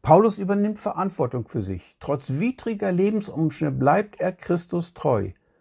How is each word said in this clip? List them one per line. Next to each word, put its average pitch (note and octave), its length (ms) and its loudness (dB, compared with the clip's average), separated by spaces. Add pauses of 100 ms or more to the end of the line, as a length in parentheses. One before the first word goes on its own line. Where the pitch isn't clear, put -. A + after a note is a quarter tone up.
Paulus G#3 360 6
übernimmt G3+ 400 0
Verantwortung D#3 680 -4
für B2 140 -4
sich. F#2 380 -8
Trotz C#3 300 -4
widriger G3+ 640 -2
Lebensumstände F3 840 0
bleibt D#3+ 420 2
er F#3 120 -2
Christus F3 640 -4
treu, G#2 360 0 (300)